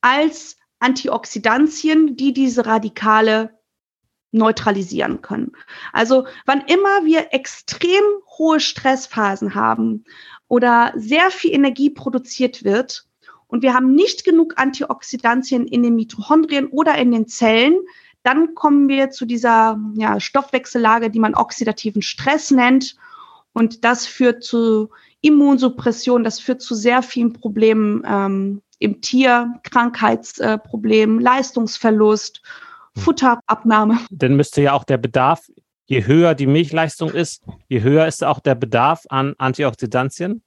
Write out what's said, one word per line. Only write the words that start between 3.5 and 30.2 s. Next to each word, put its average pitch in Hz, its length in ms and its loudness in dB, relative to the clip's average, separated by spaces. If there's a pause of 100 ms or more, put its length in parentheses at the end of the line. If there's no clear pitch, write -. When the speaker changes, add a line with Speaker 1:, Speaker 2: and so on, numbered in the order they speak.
Speaker 1:
neutralisieren 214 880 -2
können. - 300 -8 (400)
Also 254 340 2 (200)
wann 277 160 0
immer 392 420 0
wir 311 300 0
extrem - 680 -2 (340)
hohe 311 220 2
Stressphasen 214 960 -4
haben 220 500 -2 (420)
oder 240 480 2
sehr 302 360 0
viel 370 200 -4
Energie 277 380 2
produziert 254 760 -6
wird 208 440 -4 (400)
und 233 140 -6
wir 254 120 2
haben 262 200 4
nicht 330 300 2
genug 330 340 2
Antioxidantien 254 1080 -4
in 240 160 0
den 233 120 2
Mitochondrien 285 720 0
oder 302 280 0
in 247 160 2
den 226 160 0
Zellen, 233 480 2 (480)
dann 320 300 2
kommen 285 340 2
wir 269 220 0
zu 269 160 -12
dieser, 226 540 0 (160)
ja, 214 240 -2
Stoffwechsellage, 233 920 -2
die 220 100 -4
man 214 140 2
oxidativen 214 680 -4
Stress - 480 -2
nennt. 262 440 2 (580)
Und 226 300 -2
das 240 220 0
führt 240 380 0
zu 220 480 0 (300)
Immunsuppression, 254 1000 2
das 220 160 -4
führt 254 220 -4
zu - 140 -8
sehr 240 260 2
vielen 233 320 -2
Problemen, 220 720 0
ähm, 196 560 -4 (200)
im 208 200 -4
Tier, 240 640 0
Krankheitsproblemen, 220 1600 0